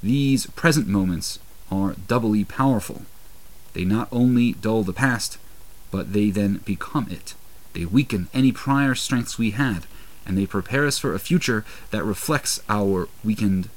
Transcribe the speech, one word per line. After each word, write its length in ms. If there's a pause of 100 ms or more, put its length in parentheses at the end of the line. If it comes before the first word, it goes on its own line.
These 460
present 380
moments 520 (320)
are 260 (100)
doubly 380
powerful. 580 (720)
They 140
not 260
only 400
dull 300
the 100
past, 460 (520)
but 220
they 160
then 380
become 440
it. 220 (400)
They 140
weaken 480
any 180
prior 420
strengths 440
we 140
had, 340 (400)
and 100
they 100
prepare 400
us 120
for 160
a 40
future 460 (260)
that 140
reflects 640
our 400 (160)
weakened 520